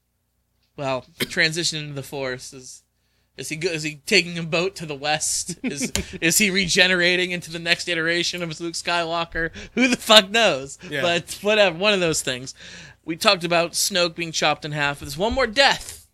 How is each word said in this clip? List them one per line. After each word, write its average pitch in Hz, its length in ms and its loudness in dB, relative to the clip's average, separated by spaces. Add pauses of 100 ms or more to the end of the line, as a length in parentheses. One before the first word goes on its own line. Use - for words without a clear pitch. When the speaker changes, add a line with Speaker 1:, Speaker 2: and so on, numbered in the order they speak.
(760)
Speaker 1:
well, 135 260 -4 (180)
transition 160 580 0
into 147 160 -10
the 135 80 -8
Force. 131 500 -8
Is, 127 300 -18 (540)
is 135 120 -10
he 156 60 -4
go-, 160 160 -2
is 156 120 -4
he 151 220 -6
taking 175 320 2
a 170 60 -4
boat 170 340 0
to 170 80 -10
the 147 100 -6
west? 151 640 -2
Speaker 2:
<laughs> - 40 -14
Speaker 1:
Is, 240 280 -4 (300)
is 165 160 4
he 208 120 4
regenerating 180 840 2
into 175 200 -8
the 170 80 -8
next 170 280 -2
iteration 170 560 0
of 160 160 -8
Luke 170 140 -6
Skywalker? 170 760 -2 (240)
Who 247 120 4
the 247 80 4
fuck 214 340 6
knows? 175 480 0 (120)
Speaker 2:
Yeah. 147 120 -4
Speaker 1:
But 170 400 -2
whatever, 202 360 4
one 208 160 2
of 190 80 2
those 160 200 2
things. 131 320 -6 (520)
We 160 100 -4
talked 190 300 2
about 170 280 2
Snoke 175 420 0
being 165 180 -6
chopped 156 320 0
in 147 80 -6
half. 143 260 0
There's 143 180 -10
one 220 160 0
more 262 140 2
death 233 680 2